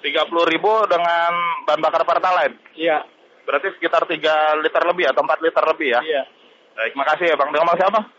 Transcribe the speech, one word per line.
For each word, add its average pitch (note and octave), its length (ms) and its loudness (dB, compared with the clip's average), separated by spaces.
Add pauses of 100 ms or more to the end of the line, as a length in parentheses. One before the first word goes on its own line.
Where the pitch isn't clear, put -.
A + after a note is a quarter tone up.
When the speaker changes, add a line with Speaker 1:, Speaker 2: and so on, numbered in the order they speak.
Speaker 1:
Tiga D3+ 240 -2
puluh E3+ 160 2
ribu E3 240 0 (160)
dengan E3+ 480 0 (320)
bahan D3+ 160 0
bakar D#3+ 240 0
Pertalite? E3+ 540 0 (180)
Speaker 2:
Iya. D#3+ 320 -2 (400)
Speaker 1:
Berarti D#3+ 260 -2
sekitar E3 300 0
tiga D#3 560 0
liter D#3+ 240 -2
lebih F3 240 0
atau C#3 160 0
empat D#3+ 160 -2
liter D#3+ 240 0
lebih D#3 300 0
ya? B2 100 2
Speaker 2:
Iya. D3 180 -2 (540)
Speaker 1:
Baik, A2+ 220 -4
makasih D3+ 340 0
ya D3 80 2
Bang. C#3+ 140 0
Dengan E3 180 2
Bang F3 80 0
siapa? G3+ 200 2 (180)